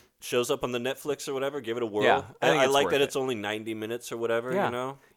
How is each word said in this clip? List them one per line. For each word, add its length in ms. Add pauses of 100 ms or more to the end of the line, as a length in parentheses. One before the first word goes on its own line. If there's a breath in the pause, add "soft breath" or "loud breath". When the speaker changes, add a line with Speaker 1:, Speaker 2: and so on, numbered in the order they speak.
(220)
Speaker 1:
shows 300
up 120
on 80
the 80
Netflix 480
or 60
whatever, 260
give 180
it 60
a 40
whirl. 180
Speaker 2:
Yeah, 160 (200)
I 100
think 100
Speaker 1:
I 40
Speaker 2:
it's 80
Speaker 1:
like 120
Speaker 2:
worth 60
Speaker 1:
that 100
Speaker 2:
it. 40
Speaker 1:
it's 120
only 180
ninety 380
minutes 380
or 60
whatever, 360
Speaker 2:
Yeah. 140
Speaker 1:
you 40
know? 280 (180 soft breath)